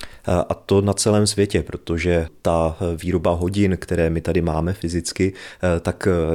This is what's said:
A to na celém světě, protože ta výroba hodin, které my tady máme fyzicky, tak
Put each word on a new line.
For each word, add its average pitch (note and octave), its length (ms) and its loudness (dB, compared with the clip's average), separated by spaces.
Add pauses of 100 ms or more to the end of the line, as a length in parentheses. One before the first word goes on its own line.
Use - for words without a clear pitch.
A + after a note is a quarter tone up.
(480)
A F2 60 -2
to - 260 2
na G2+ 120 2
celém G#2+ 340 2
světě, G2+ 360 0
protože E2+ 680 -2 (140)
ta E2 340 2 (200)
výroba F2 340 0
hodin, F#2 500 0
které E2+ 300 0
my E2 100 -2
tady E2+ 200 0
máme E2 320 0
fyzicky, F2 600 -4 (480)
tak - 280 -4 (260)